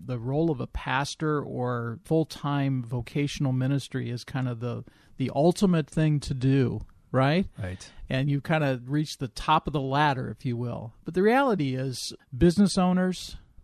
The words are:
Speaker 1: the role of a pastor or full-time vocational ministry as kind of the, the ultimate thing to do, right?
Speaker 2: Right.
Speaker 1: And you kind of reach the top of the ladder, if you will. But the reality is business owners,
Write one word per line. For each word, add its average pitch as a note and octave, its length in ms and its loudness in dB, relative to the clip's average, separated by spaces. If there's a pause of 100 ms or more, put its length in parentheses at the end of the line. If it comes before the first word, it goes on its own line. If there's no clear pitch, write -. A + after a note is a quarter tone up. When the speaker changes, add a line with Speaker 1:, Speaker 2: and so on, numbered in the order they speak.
Speaker 1:
the B2 120 -4
role C#3 320 0
of C3 80 -2
a A#2+ 80 -6
pastor D3 760 -2
or A#2+ 640 -4
full-time C#3+ 760 0
vocational B2+ 720 -2
ministry B2+ 580 -2
as A#2+ 140 -8
kind C3 240 -4
of A2+ 120 -8
the, A#2 240 -6 (340)
the C3 160 -2
ultimate E3+ 540 4
thing D3+ 320 2
to - 120 -4
do, C3 480 2 (320)
right? D3 340 2 (160)
Speaker 2:
Right. F#2 280 -8 (180)
Speaker 1:
And C3+ 220 0
you C#3+ 100 0
kind D#3 240 0
of B2+ 260 -2
reach D3+ 280 -2
the C3 100 -4
top - 380 2
of C3+ 80 -4
the D3 80 -2
ladder, C3+ 480 2
if - 160 -8
you A#2+ 100 -2
will. A#2 380 -8 (100)
But E3 80 -10
the F3+ 100 2
reality G#3+ 520 4
is C3 400 -6 (220)
business F3 420 6
owners, F#3 580 0 (280)